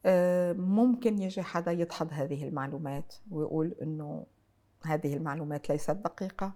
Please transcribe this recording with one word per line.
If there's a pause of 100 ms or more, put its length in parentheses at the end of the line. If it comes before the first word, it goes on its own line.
آه،
ممكن
يجي
حدا
يدحض
هذه
المعلومات (160)
ويقول
إنه (600)
هذه
المعلومات
ليست
دقيقة،